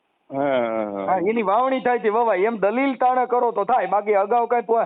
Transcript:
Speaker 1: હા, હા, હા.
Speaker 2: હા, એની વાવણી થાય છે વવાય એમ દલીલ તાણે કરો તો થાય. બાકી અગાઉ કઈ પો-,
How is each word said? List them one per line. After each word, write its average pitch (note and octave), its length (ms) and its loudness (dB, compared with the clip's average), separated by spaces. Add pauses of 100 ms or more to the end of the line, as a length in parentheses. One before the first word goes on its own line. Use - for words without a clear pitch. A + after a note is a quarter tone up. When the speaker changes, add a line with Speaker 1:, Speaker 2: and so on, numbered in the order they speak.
(360)
Speaker 1:
હા, C#3 220 0
હા, A2+ 320 -2
હા. G2 160 -6
Speaker 2:
હા, F#3 120 0
એની A3 240 -2
વાવણી B3 380 0
થાય B3 180 0
છે G#3+ 100 -2
વવાય A3 300 0
એમ A3 180 0
દલીલ A#3 380 0
તાણે B3+ 320 2
કરો A#3+ 240 0
તો G3+ 140 -4
થાય. A3+ 220 0
બાકી G#3 280 0
અગાઉ G#3+ 320 2
કઈ A#3+ 140 0
પો-, A3+ 260 0